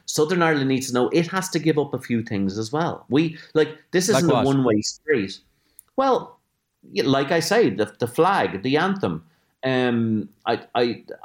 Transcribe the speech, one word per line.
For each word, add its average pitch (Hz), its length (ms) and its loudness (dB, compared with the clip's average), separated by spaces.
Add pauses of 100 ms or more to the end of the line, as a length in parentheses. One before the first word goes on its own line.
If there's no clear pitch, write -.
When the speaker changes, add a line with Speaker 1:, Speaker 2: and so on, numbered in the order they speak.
Speaker 1:
Southern 160 360 0
Ireland 147 280 2
needs 131 180 -2
to 123 60 -6
know 123 160 2
it 165 180 2
has 185 220 -4
to 165 100 -2
give 151 180 0
up 143 160 -2
a 127 60 -4
few 117 240 -2
things 98 340 -4
as 110 140 -6
well. 147 380 -4
We, 160 280 0 (160)
like, 151 240 0 (140)
this 180 160 0
isn't 175 200 2
Speaker 2:
Like 151 40 4
Speaker 1:
a 147 40 4
Speaker 2:
what? 120 100 2
Speaker 1:
one-way 127 360 2
street. - 580 -4 (580)
Well, 262 420 0 (440)
y-, - 200 -4
like 139 280 0
I 170 100 2
say, 202 280 2
the, 107 300 -2
the 120 80 -2
flag, 120 560 0
the 135 140 2
anthem, 170 460 -2 (400)
um, 120 640 0 (180)
I, 117 160 -2 (140)
I, 120 280 0 (220)